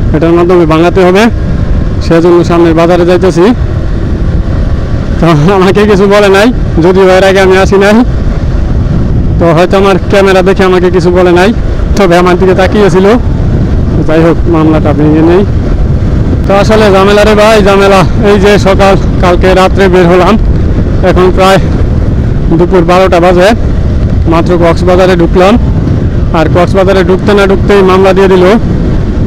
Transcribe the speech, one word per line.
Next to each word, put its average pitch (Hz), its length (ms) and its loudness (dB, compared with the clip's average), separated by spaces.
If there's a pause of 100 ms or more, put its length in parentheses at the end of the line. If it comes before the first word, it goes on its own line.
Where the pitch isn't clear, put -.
(160)
এটার 165 220 0
মাধ্যমে 175 360 2
ভাঙাতে 175 340 0
হবে, 190 160 2 (800)
সেজন্য 170 340 2 (100)
সামনের 170 300 0
বাজারে 175 300 0
যাইতেছি। 175 360 0 (1700)
তো 160 60 0 (320)
আমাকে 190 240 0 (100)
কিছু 196 220 2
বলে 208 240 2
নাই, 214 100 2 (380)
যদিও 185 200 2 (100)
এর 190 140 2
আগে 190 160 0
আমি 185 180 2
আসি 190 200 0
নাই, 208 120 2 (1400)
তো 175 60 0 (120)
হয়তো 185 240 0
আমার 196 160 0 (140)
ক্যামেরা 190 360 2
দেখে 196 220 0
আমাকে 185 260 0
কিছু 175 220 0
বলে 180 220 2
নাই, 190 100 2 (480)
তবে 185 240 0
আমার 180 200 0
দিকে 185 200 2
তাকিয়েছিল। 190 440 0 (1000)
যাই 160 180 0
হোক, 160 120 0 (180)
মামলাটা 156 440 0
ভেঙে 156 300 0
নেই। 180 120 2 (1040)
তো 190 60 -2 (100)
আসলে 220 240 0 (100)
ঝামেলা 208 320 2
রে 214 140 2
ভাই, 220 160 2 (100)
ঝামেলা। 196 340 2 (280)
এই 202 140 2
যে 202 80 2 (160)
সকাল, 196 260 2 (300)
কালকে 180 240 0 (140)
রাত্রে 185 220 0 (100)
বের 180 180 2
হলাম, 180 220 2 (760)
এখন 175 180 2 (100)
প্রায় 190 220 2 (1000)
দুপুর 175 240 0 (100)
বারোটা 185 340 0
বাজে, 185 240 2 (840)
মাত্র 170 180 -2 (120)
কক্সবাজারে 180 580 0
ঢুকলাম। 185 320 2 (840)
আর 156 80 -2 (100)
কক্সবাজারে 190 540 0
ঢুকতে 190 280 -2
না 202 140 2
ঢুকতেই 202 300 0 (100)
মামলা 190 260 2
দিয়ে 196 160 2
দিল। 180 100 2 (840)